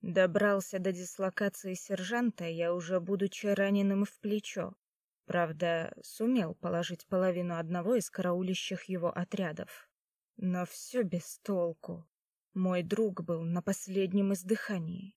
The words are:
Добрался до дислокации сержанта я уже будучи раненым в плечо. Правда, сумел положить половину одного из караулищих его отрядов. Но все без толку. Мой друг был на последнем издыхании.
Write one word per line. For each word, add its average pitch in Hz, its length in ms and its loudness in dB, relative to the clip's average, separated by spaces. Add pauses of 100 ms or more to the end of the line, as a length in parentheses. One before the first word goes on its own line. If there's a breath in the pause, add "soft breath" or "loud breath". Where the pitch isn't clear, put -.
Добрался 190 760 2
до 185 140 0
дислокации 185 800 -4
сержанта 196 720 -2
я 170 300 0
уже 180 240 0
будучи 190 480 -2
раненым 196 580 4
в - 140 -12
плечо. 202 560 -4 (500)
Правда, 165 760 0
сумел 220 500 2
положить 175 540 -4
половину 180 500 2
одного 175 380 0
из 208 160 0
караулищих 185 720 0
его 170 260 0
отрядов. - 800 -4 (480)
Но 180 300 0
все - 340 -4
без 175 380 -2
толку. 175 680 -2 (480)
Мой 185 280 2
друг 202 380 0
был 165 220 -2
на 170 180 0
последнем 196 720 2
издыхании. 185 840 -2